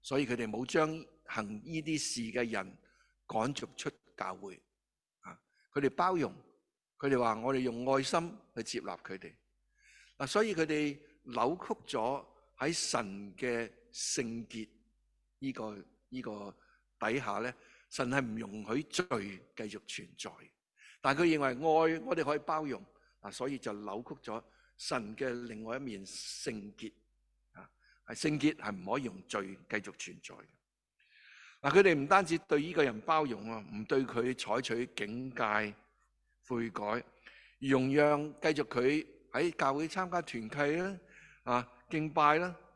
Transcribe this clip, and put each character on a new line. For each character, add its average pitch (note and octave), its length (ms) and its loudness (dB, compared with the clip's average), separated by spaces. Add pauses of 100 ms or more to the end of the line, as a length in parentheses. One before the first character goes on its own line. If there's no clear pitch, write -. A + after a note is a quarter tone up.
所 C#3 160 0
以 C#3 80 2
佢 A#2+ 60 2
哋 A#2 140 0
冇 A2+ 160 -2
將 D#3 240 4 (380)
行 G#2+ 220 -4
呢 G#2+ 340 -6
啲 D3+ 160 -2
事 - 240 -4 (100)
嘅 B2 160 0
人 G2 300 -4 (500)
趕 A2+ 240 0
逐 B2 240 -6
出 - 140 -6 (260)
教 F#2 200 -6
會 G2 260 -14 (600)
啊！ F2+ 140 -16 (380)
佢 C#3+ 80 2
哋 C#3 80 4
包 F3+ 260 2
容， C3 160 0 (680)
佢 C3+ 100 0
哋 C3 100 6
話 A2+ 200 4
我 B2 120 0
哋 C3+ 60 2
用 B2+ 340 0
愛 C3+ 120 4
心 E3+ 340 0 (180)
去 A#2+ 60 -6
接 A2+ 200 -4
納 F#2 200 -8
佢 F#2+ 160 -10
哋。 F2+ 160 -14 (840)
嗱， C#3 80 -4
所 G#3 160 4
以 A3 100 0
佢 E3 100 0
哋 D3+ 340 0 (260)
扭 B2 340 2
曲 - 400 -6
咗 B2 280 0 (340)
喺 C#3+ 120 0
神 G2+ 640 -2
嘅 A#2 340 -2 (220)
聖 A#2 560 -4
潔 A2 220 -10 (720)
呢 C3+ 120 -4
個， A2 240 -6 (340)
呢 B2+ 120 -8
個 G#2 360 -8 (420)
底 A2+ 180 2
下 A2 220 -2
呢， A#2+ 140 -4 (360)
神 B2+ 200 -2
係 C3+ 120 2
唔 A2+ 160 -4
容 G#2+ 380 -4
許 D3+ 80 0
罪 F3+ 220 -2 (500)
繼 A#2 80 -8
續 G#2 240 -8
存 - 200 -12 (100)
在。 - 140 -10 (680)
但 C#3 140 4
佢 E3 80 4
認 D#3+ 160 6
為 C#3 80 2
愛 D#3+ 580 4
我 F3 100 0
哋 D#3+ 80 0
可 C#3+ 120 0
以 D3 40 0
包 D#3 240 -2
容， A#2 200 -6 (380)
嗱， G2+ 100 -12
所 B2+ 180 -4
以 C#3 80 -6
就 A#2 160 -6
扭 G#2 340 -8
曲 D#3 80 -10 (160)
咗 A2+ 120 -6 (340)
神 A2 380 -4
嘅 C3+ 140 -2 (180)
另 A2 160 -10
外 A2+ 140 -6
一 - 20 -6
面 G#2+ 260 -8
聖 - 460 -8 (240)
潔 - 180 -12 (600)
啊！ F#2+ 160 -18 (380)
係 A#2 80 -10
聖 D3+ 240 0
潔 D3 160 2
係 G#2 200 -6
唔 F#2+ 180 -6
可 C3+ 60 0
以 C#3 40 -6
用 F#2+ 200 -8
罪 G2 340 -4 (120)
繼 A2 80 -4
續 G2 200 -6
存 - 260 -12
在 - 120 -14
嘅。 - 120 -20 (1120)
嗱， C#3+ 160 6
佢 G3+ 60 10
哋 F#3 100 10
唔 C#3+ 140 2
單 F#3+ 180 8
止 E3 120 0
對 D3 240 2
呢 E3+ 120 -4
個 D#3 100 6
人 A2 180 2
包 D#3 240 2
容 A2+ 260 -6
啊， G#2+ 220 -8
唔 G#2 120 -4
對 C3+ 200 2
佢 B2 280 0
採 A#2 280 -2
取 A#2+ 340 -2
警 A#2 360 -4
戒 G#2+ 440 0 (720)
悔 A#2 220 -2
改， G#2 160 -6
而 A2+ 180 0 (560)
容 C3+ 340 4
讓 D3 480 4
繼 E3 60 2
續 D3+ 160 2
佢 C3+ 420 2 (260)
喺 D#3 240 2
教 C#3 180 2
會 D#3 140 -2
參 F#3 220 -4
加 F3 120 0
團 A2+ 280 -6
契 D3 320 2
啦， F#3+ 180 -4 (440)
啊， B2 280 0 (180)
敬 D#3 220 0
拜 D3+ 280 8
啦。 F3+ 160 -4 (200)